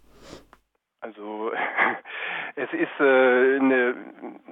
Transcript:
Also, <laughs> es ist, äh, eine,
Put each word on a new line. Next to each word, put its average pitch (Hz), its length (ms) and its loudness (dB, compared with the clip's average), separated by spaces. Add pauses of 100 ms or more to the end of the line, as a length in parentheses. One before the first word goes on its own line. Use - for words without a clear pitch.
(1000)
Also, 107 520 -10 (500)
<laughs> - 540 -12
es 131 160 -8
ist, 165 260 -4
äh, 131 580 6
eine, 131 380 2 (580)